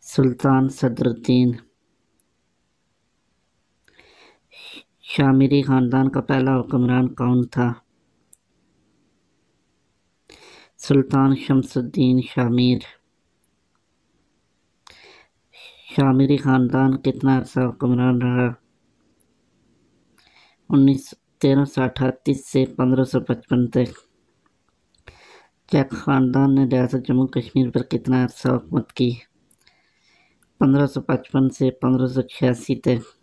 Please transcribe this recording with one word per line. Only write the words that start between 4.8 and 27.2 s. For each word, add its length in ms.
शामिरी 600
खानदान 460
का 120
पहला 320
हुक्मरान 560
कौन 380
था? 400
सुल्तान 580
शमसुद्दीन 840
शामिर। 580
शामिरी 420
खानदान 600
कितना 400
अरसा 240
हुक्मरान 600
रहा? 340
उन्नीस, 440
तेरह 240
सौ 160
अठतीस 640
से 200
पन्द्रह 380
सौ 160
पचपन 480
तक। 260
चक 220
खानदान 580
ने 140
रियासत 320
जम्मू 280